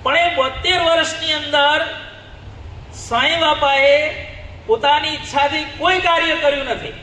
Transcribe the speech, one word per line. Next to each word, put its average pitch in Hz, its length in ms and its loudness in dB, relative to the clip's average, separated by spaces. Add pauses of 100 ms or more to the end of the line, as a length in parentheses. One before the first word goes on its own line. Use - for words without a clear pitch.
પણ 277 140 0
એ 349 180 0
બોતેર 269 460 0
વર્ષની 320 520 0
અંદર 294 520 2 (1080)
સાંઈ 262 420 0
બાપાએ 294 720 4 (560)
પોતાની 294 420 2
ઈચ્છાથી 285 560 -2
કોઈ 359 360 0
કાર્ય 339 360 2
કર્યું 285 300 0
નથી. 233 380 -6